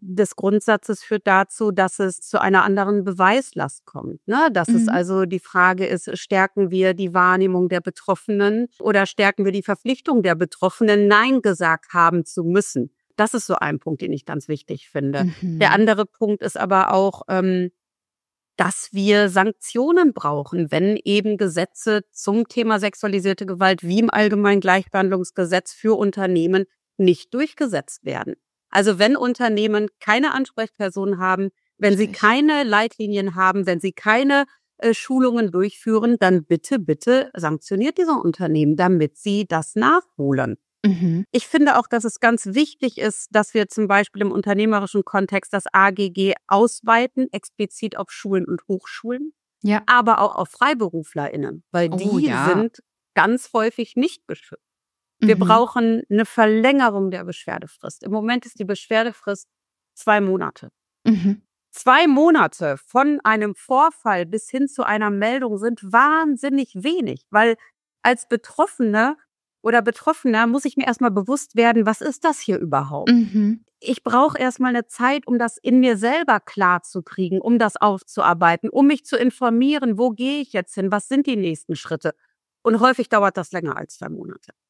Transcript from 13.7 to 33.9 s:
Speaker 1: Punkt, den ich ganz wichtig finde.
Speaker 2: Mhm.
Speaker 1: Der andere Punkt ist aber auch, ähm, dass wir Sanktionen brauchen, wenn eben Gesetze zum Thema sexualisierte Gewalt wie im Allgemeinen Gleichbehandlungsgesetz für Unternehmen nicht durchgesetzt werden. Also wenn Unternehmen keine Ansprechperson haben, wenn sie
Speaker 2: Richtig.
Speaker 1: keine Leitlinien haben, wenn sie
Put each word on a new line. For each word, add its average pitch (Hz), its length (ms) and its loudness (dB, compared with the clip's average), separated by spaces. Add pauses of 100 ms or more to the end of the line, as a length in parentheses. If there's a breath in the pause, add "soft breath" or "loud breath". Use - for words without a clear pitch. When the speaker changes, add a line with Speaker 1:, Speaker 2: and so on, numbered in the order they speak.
Speaker 1:
Punkt, 151 220 -8
den - 120 -6
ich 143 120 -10
ganz 151 220 -10
wichtig - 420 -10
finde. 143 360 -2 (160)
Speaker 2:
Mhm. 170 180 -4
Speaker 1:
Der 202 120 4
andere 214 340 2
Punkt 208 380 -4
ist - 140 -6
aber 190 360 0
auch, 190 360 0
ähm, 185 420 -2 (840)
dass - 380 -4
wir 202 360 2
Sanktionen 240 840 2
brauchen, 147 580 -4
wenn 190 320 0
eben 202 340 0
Gesetze 190 640 -2 (100)
zum 220 360 -2
Thema 220 320 -2
sexualisierte 196 680 -4
Gewalt 190 340 0
wie 180 180 0
im 226 120 2
Allgemeinen 202 500 2
Gleichbehandlungsgesetz 185 1120 -2
für 220 240 0
Unternehmen 190 680 0 (320)
nicht 180 360 2
durchgesetzt 247 720 -6
werden. - 300 -8 (340)
Also 196 300 2
wenn 226 180 2
Unternehmen 214 680 0 (120)
keine 254 360 2
Ansprechperson 202 800 -4
haben, 185 320 -2 (300)
wenn 202 180 4
sie 214 80 2
Speaker 2:
Richtig. 208 140 -8
Speaker 1:
keine 285 440 2
Leitlinien 208 680 -2
haben, 185 320 0
wenn 175 140 0
sie 185 140 -4